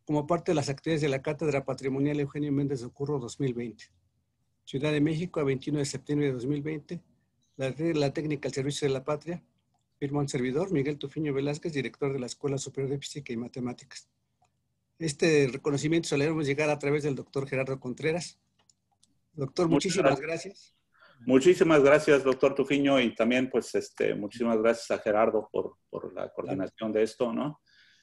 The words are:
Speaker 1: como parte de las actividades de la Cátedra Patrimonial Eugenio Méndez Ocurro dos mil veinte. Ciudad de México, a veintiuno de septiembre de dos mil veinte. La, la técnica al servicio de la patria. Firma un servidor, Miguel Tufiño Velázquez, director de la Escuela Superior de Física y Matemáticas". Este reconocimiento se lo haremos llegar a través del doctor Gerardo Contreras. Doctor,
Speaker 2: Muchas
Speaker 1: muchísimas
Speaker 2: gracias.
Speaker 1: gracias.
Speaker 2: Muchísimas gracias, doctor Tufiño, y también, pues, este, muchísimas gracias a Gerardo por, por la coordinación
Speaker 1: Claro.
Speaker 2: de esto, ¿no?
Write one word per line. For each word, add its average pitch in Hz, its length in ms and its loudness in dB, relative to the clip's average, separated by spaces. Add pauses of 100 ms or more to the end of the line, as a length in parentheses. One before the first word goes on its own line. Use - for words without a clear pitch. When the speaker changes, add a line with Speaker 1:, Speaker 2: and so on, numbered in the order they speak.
Speaker 1:
como 151 220 -2
parte 170 240 0
de 165 60 4
las 143 120 0
actividades 147 320 -2
de 151 80 2
la 135 140 -2
Cátedra 147 420 -2
Patrimonial 135 560 -2
Eugenio 147 320 -4
Méndez 139 300 -2
Ocurro 139 360 -6
dos 117 220 -8
mil 131 140 0
veinte. 117 300 -10 (800)
Ciudad 143 280 -2
de 147 80 2
México, 160 400 0
a 147 40 0
veintiuno 135 340 -2
de 139 80 -2
septiembre 147 400 -2
de 131 80 0
dos 120 100 -6
mil 143 180 -2
veinte. 156 380 -8 (560)
La, 131 220 -4
la 151 340 0
técnica 147 360 -4
al 123 60 -8
servicio 139 320 -2
de 135 60 2
la 135 120 -4
patria. 151 380 -6 (560)
Firma 147 220 -2
un 139 80 0
servidor, 135 440 -2
Miguel 143 260 0
Tufiño 147 340 -4
Velázquez, 147 400 -4
director 135 400 -4
de 135 60 -4
la 123 80 -6
Escuela 139 320 -4
Superior 135 320 -6
de 143 80 -4
Física 143 340 -12
y 117 40 -6
Matemáticas". 123 720 -10 (880)
Este 151 520 4
reconocimiento 151 580 0
se 147 100 0
lo 147 60 2
haremos 156 220 0
llegar 143 220 0
a 147 100 0
través 143 240 0
del 143 120 -2
doctor 135 340 -6
Gerardo 131 320 -4
Contreras. 156 580 -4 (960)
Doctor, 160 360 -2
Speaker 2:
Muchas 165 180 2
Speaker 1:
muchísimas 175 340 2
Speaker 2:
gracias. 165 340 -8
Speaker 1:
gracias. - 220 -20 (480)
Speaker 2:
Muchísimas 151 600 6
gracias, 147 400 6
doctor 135 280 4
Tufiño, 139 480 2
y 113 140 2
también, 123 340 2
pues, 120 280 -2
este, 104 400 -2
muchísimas 110 420 -2
gracias 117 320 2
a 101 100 -2
Gerardo 110 520 2
por, - 240 -4 (120)
por 90 240 -10
la 92 200 -8
coordinación 95 580 -6
Speaker 1:
Claro. 104 40 -2
Speaker 2:
de 107 100 4
esto, 117 280 -2
¿no? 131 280 -4 (420)